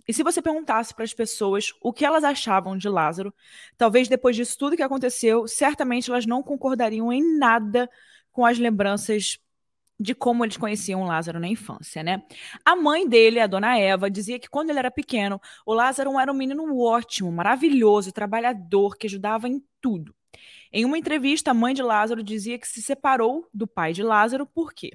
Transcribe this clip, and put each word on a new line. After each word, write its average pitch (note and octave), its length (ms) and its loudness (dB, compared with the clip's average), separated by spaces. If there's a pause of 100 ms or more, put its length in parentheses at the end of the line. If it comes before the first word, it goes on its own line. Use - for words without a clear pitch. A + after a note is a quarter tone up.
E A#3 60 -2
se D4+ 100 0
você E4 180 0
perguntasse D4 520 -2
pras A3+ 200 -8
pessoas G3+ 680 -2
o A#3+ 140 -4
que - 100 -4
elas D4+ 200 2
achavam F#3+ 520 0
de F#3+ 140 -4
Lázaro, F3+ 440 -2 (440)
talvez A#3+ 320 4
depois B3 260 2
disso A#3 220 -4
tudo C#4+ 180 -2
que D#4+ 60 0
aconteceu, A#3+ 680 0
certamente B3+ 600 -2
elas B3 160 -2
não B3 160 0
concordariam A#3+ 720 -2
em D#4 240 2
nada A#3 520 2 (420)
com B3+ 120 -2
as A#3+ 140 4
lembranças G#3 840 0 (580)
de A3 160 -4
como A#3+ 300 0
eles A3 140 -4
conheciam G#3 460 -4
o F#3 40 -4
Lázaro E3 320 -4
na E3+ 80 -4
infância, D#3+ 560 -8
né? F3 180 -4 (440)
A E4+ 100 6
mãe D#4+ 320 2
dele, A3+ 320 8
a A3 80 4
dona G#3 320 0
Eva, G3 320 2
dizia G#3 260 -6
que A#3+ 120 -20
quando D#4 200 -4
ele D4 100 -2
era B3+ 120 -2
pequeno, G3+ 480 -4 (260)
o A3 80 -2
Lázaro C4+ 460 0
era C4 100 2
um C#4 60 0
menino C#4 420 -4
ótimo, A3+ 540 0
maravilhoso, G#3 800 4
trabalhador, G3+ 880 0
que A3 100 -6
ajudava G#3 400 -4
em C4+ 160 -4 (160)
tudo. F3+ 340 -4 (560)
Em A3 140 -2
uma C#4 140 0
entrevista, D4+ 540 0
a - 20 4
mãe A#3+ 200 2
de C4+ 80 -2
Lázaro A3+ 400 0
dizia G#3+ 380 -8
que - 80 -14
se - 140 -10
separou C4+ 720 0
do G#3+ 120 -6
pai E3 280 -4
de F#3 100 -6
Lázaro A3+ 420 2
porque, - 500 -10